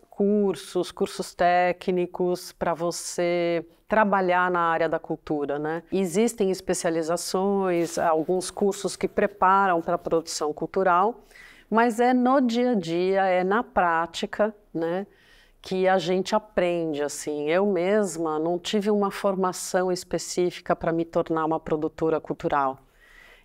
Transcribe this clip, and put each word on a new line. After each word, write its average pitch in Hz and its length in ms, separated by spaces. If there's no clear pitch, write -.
cursos, 196 800
cursos - 440
técnicos 180 1200
pra 180 220
você 170 880
trabalhar 190 640
na 175 100
área 165 280
da 160 100
cultura, 147 600
né? 160 320
Existem 190 600
especializações, 175 1500
alguns 170 520
cursos 196 440
que 180 140
preparam 190 720
pra 175 160
produção 156 560
cultural, 185 720
mas 226 280
é 247 140
no 254 280
dia 247 320
a - 20
dia, 185 500
é 185 200
na 202 180
prática, 180 920
né, 170 340
que 185 240
a 185 100
gente 185 380
aprende, 170 680
assim. 147 460
Eu 185 160
mesma 175 760
não 170 200
tive 208 320
uma 202 220
formação 185 800
específica 180 840
pra 170 180
me 165 120
tornar 160 420
uma 160 140
produtora 156 600
cultural. 143 600